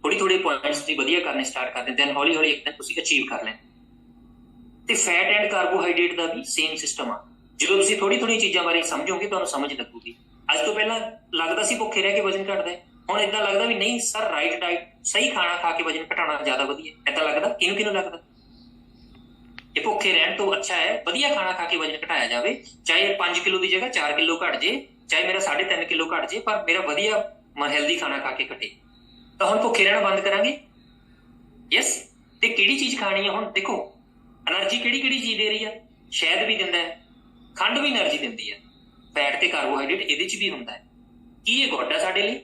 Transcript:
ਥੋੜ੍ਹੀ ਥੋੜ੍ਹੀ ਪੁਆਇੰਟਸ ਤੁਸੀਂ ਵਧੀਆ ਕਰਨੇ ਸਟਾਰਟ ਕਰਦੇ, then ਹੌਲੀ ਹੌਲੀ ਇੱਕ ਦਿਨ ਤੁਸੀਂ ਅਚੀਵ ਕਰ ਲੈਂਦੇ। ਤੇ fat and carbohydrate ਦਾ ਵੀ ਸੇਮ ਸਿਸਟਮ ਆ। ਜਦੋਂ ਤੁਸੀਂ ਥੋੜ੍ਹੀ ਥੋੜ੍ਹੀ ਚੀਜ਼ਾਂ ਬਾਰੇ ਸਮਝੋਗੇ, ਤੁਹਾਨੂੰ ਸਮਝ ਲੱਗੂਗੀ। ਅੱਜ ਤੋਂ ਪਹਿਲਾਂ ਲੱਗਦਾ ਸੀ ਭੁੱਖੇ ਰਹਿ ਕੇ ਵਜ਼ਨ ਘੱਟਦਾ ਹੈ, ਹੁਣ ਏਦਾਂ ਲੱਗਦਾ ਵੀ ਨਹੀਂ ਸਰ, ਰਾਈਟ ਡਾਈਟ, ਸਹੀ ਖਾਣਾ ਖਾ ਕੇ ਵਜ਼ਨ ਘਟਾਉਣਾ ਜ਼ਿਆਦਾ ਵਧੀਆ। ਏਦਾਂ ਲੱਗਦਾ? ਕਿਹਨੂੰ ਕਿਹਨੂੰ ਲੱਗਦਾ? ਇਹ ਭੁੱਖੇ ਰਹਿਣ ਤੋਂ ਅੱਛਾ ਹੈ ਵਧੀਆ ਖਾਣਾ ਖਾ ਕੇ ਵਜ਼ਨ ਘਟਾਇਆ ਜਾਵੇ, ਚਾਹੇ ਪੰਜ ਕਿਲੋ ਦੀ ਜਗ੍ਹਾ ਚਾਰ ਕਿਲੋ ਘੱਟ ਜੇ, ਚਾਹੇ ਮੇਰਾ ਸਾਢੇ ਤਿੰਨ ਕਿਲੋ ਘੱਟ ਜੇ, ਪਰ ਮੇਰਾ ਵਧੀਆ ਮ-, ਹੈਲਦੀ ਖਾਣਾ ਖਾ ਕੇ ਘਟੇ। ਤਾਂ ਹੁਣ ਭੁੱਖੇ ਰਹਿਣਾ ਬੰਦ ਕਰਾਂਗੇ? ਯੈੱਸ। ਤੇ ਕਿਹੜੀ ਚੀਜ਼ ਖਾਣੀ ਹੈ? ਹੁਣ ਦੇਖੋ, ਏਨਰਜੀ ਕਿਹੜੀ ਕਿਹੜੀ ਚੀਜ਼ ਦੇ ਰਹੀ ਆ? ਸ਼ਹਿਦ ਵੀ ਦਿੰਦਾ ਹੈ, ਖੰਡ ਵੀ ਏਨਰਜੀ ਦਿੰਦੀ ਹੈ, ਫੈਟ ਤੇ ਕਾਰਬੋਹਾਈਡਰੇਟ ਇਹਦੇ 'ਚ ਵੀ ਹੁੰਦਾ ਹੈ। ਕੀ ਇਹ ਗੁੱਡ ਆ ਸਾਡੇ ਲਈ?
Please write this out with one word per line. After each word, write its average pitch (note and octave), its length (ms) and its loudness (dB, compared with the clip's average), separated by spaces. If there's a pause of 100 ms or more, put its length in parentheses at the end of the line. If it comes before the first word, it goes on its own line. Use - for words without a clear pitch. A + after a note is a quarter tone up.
ਥੋੜ੍ਹੀ - 160 2
ਥੋੜ੍ਹੀ F#3 200 4
ਪੁਆਇੰਟਸ D3 420 0
ਤੁਸੀਂ D3+ 160 -4
ਵਧੀਆ D3+ 240 2
ਕਰਨੇ C3+ 240 -2
ਸਟਾਰਟ - 300 -4
ਕਰਦੇ, B2+ 280 -2
then C#3 140 2
ਹੌਲੀ D#3 200 4
ਹੌਲੀ D#3 140 4
ਇੱਕ C#3 140 -2
ਦਿਨ D3 100 -6
ਤੁਸੀਂ - 280 -6
ਅਚੀਵ C#3 240 2
ਕਰ - 180 -6
ਲੈਂਦੇ। - 140 -8 (1300)
ਤੇ - 60 2
fat F#3+ 460 4
and G#3 120 0
carbohydrate F3 640 2
ਦਾ E3 180 -2
ਵੀ C3+ 100 -8
ਸੇਮ D#3 300 -2
ਸਿਸਟਮ C#3+ 360 -6
ਆ। - 160 -10 (300)
ਜਦੋਂ F3+ 200 2
ਤੁਸੀਂ G3 220 4
ਥੋੜ੍ਹੀ G3+ 200 2
ਥੋੜ੍ਹੀ A3+ 200 2
ਚੀਜ਼ਾਂ F3+ 260 2
ਬਾਰੇ E3+ 180 2
ਸਮਝੋਗੇ, F3 440 -2
ਤੁਹਾਨੂੰ F#3+ 220 -2
ਸਮਝ C#3 240 -4
ਲੱਗੂਗੀ। A#2+ 420 -12 (400)
ਅੱਜ D#3 120 2
ਤੋਂ A3 80 0
ਪਹਿਲਾਂ A3 380 0 (220)
ਲੱਗਦਾ E3 280 0
ਸੀ B3 120 0
ਭੁੱਖੇ G#3+ 280 -2
ਰਹਿ G3+ 120 2
ਕੇ G#3 60 2
ਵਜ਼ਨ G3 200 0
ਘੱਟਦਾ F#3+ 300 -2
ਹੈ, - 160 -12 (240)
ਹੁਣ G#3 100 0
ਏਦਾਂ G#3 240 0
ਲੱਗਦਾ G3+ 200 2
ਵੀ A#3 100 2
ਨਹੀਂ A#3 260 0
ਸਰ, - 200 -4
ਰਾਈਟ D#3 400 -2
ਡਾਈਟ, F3 280 -4 (160)
ਸਹੀ B3+ 260 2
ਖਾਣਾ F3 260 0
ਖਾ E3+ 140 0
ਕੇ E3 120 -2
ਵਜ਼ਨ D#3 300 -4
ਘਟਾਉਣਾ D3+ 300 0
ਜ਼ਿਆਦਾ C3+ 220 0
ਵਧੀਆ। C#3 280 -6 (200)
ਏਦਾਂ D#3 120 0
ਲੱਗਦਾ? G3 240 2
ਕਿਹਨੂੰ F#3+ 280 0
ਕਿਹਨੂੰ G#3 180 0
ਲੱਗਦਾ? - 280 -4 (1500)
ਇਹ - 60 0
ਭੁੱਖੇ G3+ 300 2
ਰਹਿਣ E3 240 2
ਤੋਂ G3+ 200 2
ਅੱਛਾ F#3 200 -4
ਹੈ E3 300 0
ਵਧੀਆ C#4+ 280 0
ਖਾਣਾ F#3 180 0
ਖਾ F3+ 120 -4
ਕੇ E3+ 120 0
ਵਜ਼ਨ D#3 280 -4
ਘਟਾਇਆ C#3 220 0
ਜਾਵੇ, B2 380 -2 (200)
ਚਾਹੇ G3 300 4
ਪੰਜ F3 240 0
ਕਿਲੋ F#3+ 200 2
ਦੀ F#3 100 2
ਜਗ੍ਹਾ F#3 200 2
ਚਾਰ D3 240 0
ਕਿਲੋ D#3+ 340 2
ਘੱਟ D3+ 140 0
ਜੇ, A3 280 -2 (200)
ਚਾਹੇ D#3+ 180 2
ਮੇਰਾ F#3 120 0
ਸਾਢੇ F#3 260 0
ਤਿੰਨ F#3 200 0
ਕਿਲੋ E3 320 0
ਘੱਟ D3 140 -2
ਜੇ, G#3+ 100 -4
ਪਰ G#3+ 260 -2
ਮੇਰਾ E3+ 140 2
ਵਧੀਆ G3+ 520 0 (240)
ਮ-, C#3+ 120 0
ਹੈਲਦੀ D3 280 2
ਖਾਣਾ C#3 220 -2
ਖਾ C3+ 120 -4
ਕੇ - 220 -6
ਘਟੇ। - 240 -10 (640)
ਤਾਂ G3 120 4
ਹੁਣ G#3+ 80 4
ਭੁੱਖੇ A3+ 260 4
ਰਹਿਣਾ G3+ 160 6
ਬੰਦ G3 200 2
ਕਰਾਂਗੇ? G3+ 400 0 (1120)
ਯੈੱਸ। - 320 0 (360)
ਤੇ A#3 80 2
ਕਿਹੜੀ A#3 300 2
ਚੀਜ਼ C4 200 -2
ਖਾਣੀ G3+ 260 0
ਹੈ? G3 60 0
ਹੁਣ G#3+ 220 -4
ਦੇਖੋ, - 420 -4 (560)
ਏਨਰਜੀ G3 280 0
ਕਿਹੜੀ A#3+ 220 0
ਕਿਹੜੀ C4 200 0
ਚੀਜ਼ A3 180 -4
ਦੇ G#3+ 120 0
ਰਹੀ A3 140 -2
ਆ? A3 160 -10 (320)
ਸ਼ਹਿਦ G3 360 0
ਵੀ G#3+ 80 2
ਦਿੰਦਾ F3 220 -2
ਹੈ, - 280 -6 (500)
ਖੰਡ A#3+ 220 0
ਵੀ C#4+ 140 0
ਏਨਰਜੀ F#3 260 0
ਦਿੰਦੀ A#2+ 340 -8
ਹੈ, - 60 -14 (560)
ਫੈਟ - 260 0
ਤੇ F3 80 4
ਕਾਰਬੋਹਾਈਡਰੇਟ D3 520 -2
ਇਹਦੇ D3+ 240 -2
'ਚ - 120 -4
ਵੀ G3+ 140 -2
ਹੁੰਦਾ B2 220 -10
ਹੈ। - 140 -16 (600)
ਕੀ B3 160 2
ਇਹ B3 60 2
ਗੁੱਡ - 240 -2
ਆ D#3+ 60 0
ਸਾਡੇ F#3 240 0
ਲਈ? A#3 220 -2